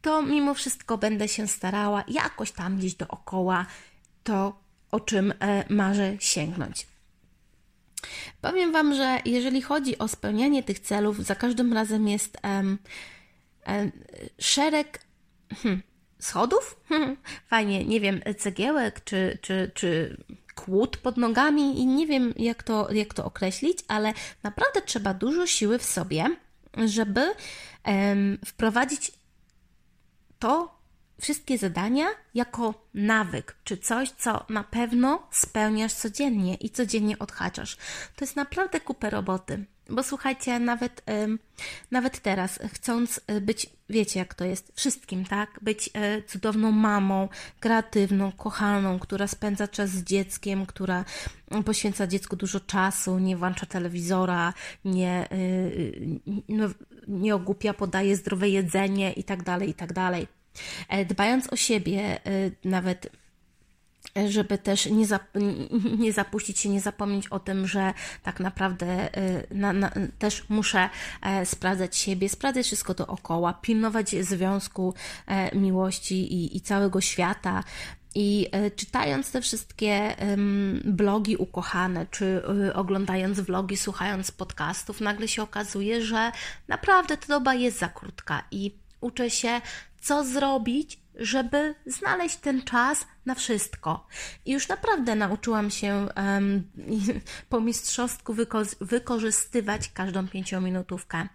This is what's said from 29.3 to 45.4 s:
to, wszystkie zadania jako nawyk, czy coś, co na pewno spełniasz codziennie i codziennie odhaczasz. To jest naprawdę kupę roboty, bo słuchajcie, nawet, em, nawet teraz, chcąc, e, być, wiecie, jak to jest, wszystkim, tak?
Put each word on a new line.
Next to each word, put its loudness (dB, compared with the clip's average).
to, 0
wszystkie -2
zadania 0
jako -2
nawyk, 0
czy -4
coś, 0
co -2
na -2
pewno 2
spełniasz 2
codziennie 0
i -6
codziennie 0
odhaczasz. -6
To -6
jest -8
naprawdę -2
kupę -4
roboty, -4
bo -2
słuchajcie, -2
nawet, -2
em, -2
nawet 0
teraz, -2
chcąc, -2
e, -2
być, -2
wiecie, 0
jak -4
to -4
jest, -6
wszystkim, -2
tak? -4